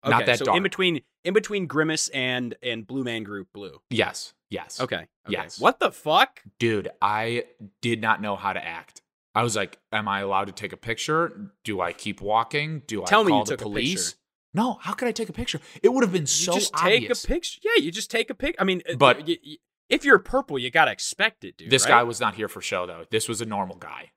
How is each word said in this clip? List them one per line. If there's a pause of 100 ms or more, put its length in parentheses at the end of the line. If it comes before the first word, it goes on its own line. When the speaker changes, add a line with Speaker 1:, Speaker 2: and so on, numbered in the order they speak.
Speaker 1:
Not
Speaker 2:
Okay,
Speaker 1:
that
Speaker 2:
so
Speaker 1:
dark.
Speaker 2:
in
between, (240)
in
between
Grimace
and,
and
Blue
Man
Group
Blue. (100)
Speaker 1:
Yes, (160)
yes.
Speaker 2:
Okay,
okay. (220)
Speaker 1:
Yes.
Speaker 2:
What
the
fuck? (180)
Speaker 1:
Dude, (140)
I (380)
did
not
know
how
to
act. (320)
I
was
like, (140)
"Am
I
allowed
to
take
a
picture? (120)
Do
I
keep
walking?
Do
I
Speaker 2:
Tell
me
Speaker 1:
call
Speaker 2:
you
Speaker 1:
the
Speaker 2:
took
a
Speaker 1:
police?"
Speaker 2:
picture. (380)
Speaker 1:
No,
how
could
I
take
a
picture? (220)
It
would
have
been
Speaker 2:
You
Speaker 1:
so
Speaker 2:
just
Speaker 1:
obvious.
Speaker 2:
take
a
picture.
Yeah,
you
just
take
a
pic-,
I
mean,
uh,
Speaker 1:
But (100)
Speaker 2:
y-,
y-, (320)
if
you're
purple,
you
gotta
expect
it,
dude,
Speaker 1:
This
Speaker 2:
right?
Speaker 1:
guy
was
not
here
for
show,
though.
This
was
a
normal
guy.